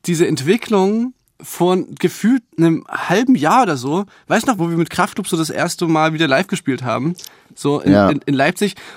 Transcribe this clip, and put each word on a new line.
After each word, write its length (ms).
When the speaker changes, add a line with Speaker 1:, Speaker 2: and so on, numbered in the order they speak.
Speaker 1:
diese 200
Entwicklung 880
von 540
gefühlt 480
einem 300
halben 460
Jahr 280
oder 140
so, 280
weißt 200
du 60
noch, 60
wo 100
wir 80
mit 140
Kraftklub 360
so 100
das 120
erste 380
Mal 260
wieder 160
live 200
gespielt 340
haben, 320
so 260
in, 120
Speaker 2:
Ja. 180
Speaker 1:
in, 160
in 80
Leipzig, 400